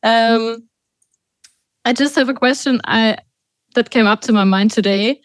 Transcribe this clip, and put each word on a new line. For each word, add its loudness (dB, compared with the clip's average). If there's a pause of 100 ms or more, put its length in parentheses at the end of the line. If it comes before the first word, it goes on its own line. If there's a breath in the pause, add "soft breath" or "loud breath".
Um, 0 (1160)
I 0
just -2
have 0
a -4
question -2
I, 0 (580)
that 0
came 2
up 0
to -2
my 2
mind 2
today -2